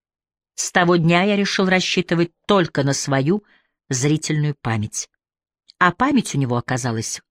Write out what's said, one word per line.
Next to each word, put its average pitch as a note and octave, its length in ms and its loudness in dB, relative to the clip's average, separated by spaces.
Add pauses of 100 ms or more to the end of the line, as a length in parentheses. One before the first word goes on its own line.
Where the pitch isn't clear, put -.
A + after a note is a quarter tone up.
(560)
С - 160 -8
того F3 240 4
дня E3+ 280 4
я G#3 120 2
решил G3 340 0
рассчитывать F3 640 0 (160)
только E3+ 360 2
на C#3 100 0
свою C#3+ 500 0 (440)
зрительную D3 720 -2
память. A2+ 520 -6 (640)
А F3+ 140 4
память B3+ 420 0
у C#3 60 -2
него A#2+ 180 -2
оказалась A#2+ 720 -6